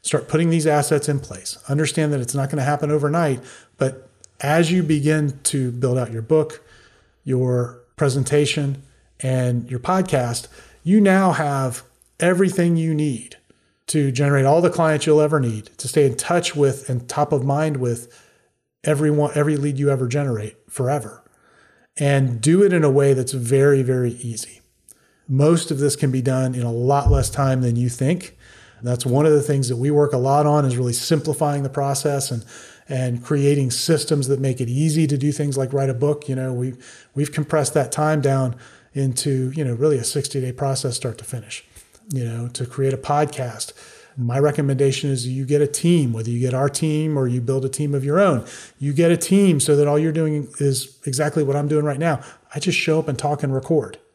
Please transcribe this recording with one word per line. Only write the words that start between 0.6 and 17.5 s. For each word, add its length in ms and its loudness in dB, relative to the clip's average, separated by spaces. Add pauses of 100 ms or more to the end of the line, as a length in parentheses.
assets 420 2
in 120 -2
place. 380 -14 (100)
Understand 440 0
that 80 -2
it's 140 -6
not 140 -2
gonna 140 -4
happen 280 -2
overnight, 500 0 (360)
but 320 -4 (320)
as 320 2
you 100 2
begin 640 0
to 260 -2
build 280 0
out 120 -4
your 120 -8
book, 400 0 (600)
your 600 -2 (140)
presentation, 880 0 (380)
and 500 -2
your 100 -6
podcast, 680 -2 (340)
you 180 4
now 320 4
have 500 -2 (360)
everything 580 2
you 180 0
need 420 -4 (500)
to 240 0
generate 360 2
all 140 6
the 100 4
clients 360 0
you'll 140 6
ever 180 4
need, 280 -2 (120)
to 80 -10
stay 200 2
in 100 0
touch 400 -2
with 320 0
and 200 -6
top 240 -2
of 120 0
mind 320 -2